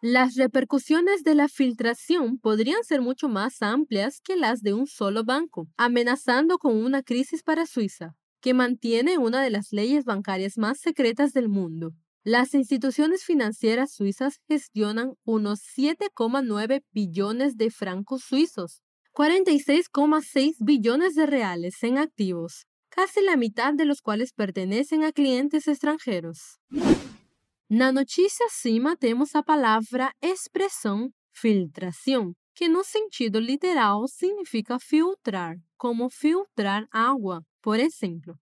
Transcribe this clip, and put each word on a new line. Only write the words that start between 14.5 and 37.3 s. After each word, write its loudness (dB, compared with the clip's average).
unos 0
siete -2
coma 0
nueve -2
billones -2
de 2
francos -6
suizos, -2
cuarenta 2
y 4
seis 2
coma 2
seis 0
billones 2
de 2
reales -2
en 0
activos, -4
casi 0
la 4
mitad 0
de 2
los 0
cuales -4
pertenecen -2
a 0
clientes 0
extranjeros. -4
Na 4
notícia 0
acima -2
temos 0
a 0
palavra 0
expressão -4
filtração, -2
que 0
no 4
sentido -2
literal 0
significa -4
filtrar, -2
como -2
filtrar -2
água, -2